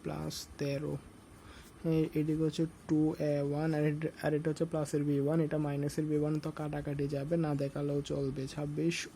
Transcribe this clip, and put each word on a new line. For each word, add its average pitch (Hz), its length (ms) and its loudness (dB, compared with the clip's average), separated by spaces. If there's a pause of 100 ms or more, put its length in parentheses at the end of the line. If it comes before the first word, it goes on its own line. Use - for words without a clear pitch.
প্লাস 156 440 -6 (100)
তেরো। 143 400 -2 (840)
হ্যাঁ, 160 300 4
এদিকে 156 300 2
হচ্ছে 160 220 2 (220)
টু 156 320 4
এ 147 220 2
ওয়ান, 147 320 0
আর 151 100 2
এট-, 151 420 0
আর 151 80 2
এটা 156 160 2
হচ্ছে 156 160 0
প্লাসের 151 380 0
বি 143 160 2
ওয়ান, 156 220 4
এটা 156 160 2
মাইনাসের 143 480 0
বি 151 120 2
ওয়ান, 151 220 2
তো 151 120 -4
কাটাকাটি 147 560 -4
যাবে, 147 300 0
না 151 180 2
দেখালেও 143 460 -2
চলবে। 139 460 -2
ছাব্বিশ, 151 680 -2